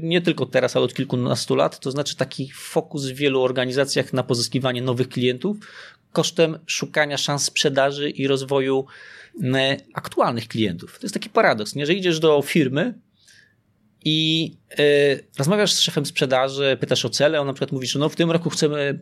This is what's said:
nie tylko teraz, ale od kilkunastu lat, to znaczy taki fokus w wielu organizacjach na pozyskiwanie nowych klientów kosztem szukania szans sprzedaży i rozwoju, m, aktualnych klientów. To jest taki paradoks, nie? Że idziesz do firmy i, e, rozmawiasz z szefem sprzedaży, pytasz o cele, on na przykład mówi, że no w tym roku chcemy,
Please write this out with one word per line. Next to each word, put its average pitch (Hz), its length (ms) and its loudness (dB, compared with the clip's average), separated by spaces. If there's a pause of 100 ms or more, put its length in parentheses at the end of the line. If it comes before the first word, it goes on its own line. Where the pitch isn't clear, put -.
nie 170 200 0
tylko 156 240 0
teraz, 127 300 0
ale 131 100 4
od 127 80 -4
kilkunastu 131 600 0
lat, 147 240 0
to 135 120 -6
znaczy 143 240 -4
taki 135 380 -6
fokus 156 520 -6
w 131 100 -6
wielu 135 280 2
organizacjach 131 720 0
na 131 100 0
pozyskiwanie 123 580 -2
nowych 131 280 0
klientów 127 480 0 (540)
kosztem 160 540 2
szukania 147 520 -2
szans 143 260 -2
sprzedaży 143 640 0
i 135 180 -2
rozwoju, 135 580 0 (580)
m, 131 120 0 (380)
aktualnych 143 540 -2
klientów. 98 520 -4
To - 60 -12
jest - 80 -8
taki - 160 -8
paradoks, 135 460 2
nie? 143 100 -4
Że 156 80 2
idziesz 185 260 0
do 151 220 6
firmy 147 520 2 (1120)
i, 160 440 0 (200)
e, 143 480 4 (180)
rozmawiasz 190 360 2
z - 60 0
szefem 156 260 0
sprzedaży, 135 760 0
pytasz 135 260 0
o 120 40 -2
cele, 147 320 2
on 139 60 -2
na 135 60 -4
przykład 139 180 -4
mówi, 131 160 -4
że 139 120 -4
no 147 100 2
w 143 60 -6
tym 165 160 2
roku 165 180 -2
chcemy, 143 520 0